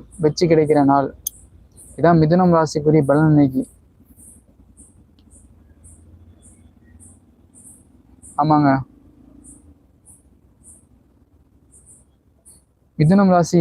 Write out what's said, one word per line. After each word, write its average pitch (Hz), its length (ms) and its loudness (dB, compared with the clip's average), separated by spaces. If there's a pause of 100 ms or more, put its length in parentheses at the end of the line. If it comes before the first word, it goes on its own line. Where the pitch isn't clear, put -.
(260)
வெற்றி 151 260 -4
கிடைக்கிற 151 300 0 (100)
நாள். 139 180 0 (880)
இதான் 160 240 2
மிதுனம் 175 360 0
ராசிக்குரிய 156 520 -2
பலன் 156 240 2
இன்னைக்கு. 135 300 0 (4000)
ஆமாங்க. 147 300 0 (4000)
மிதுனம் 190 340 2
ராசி 175 280 0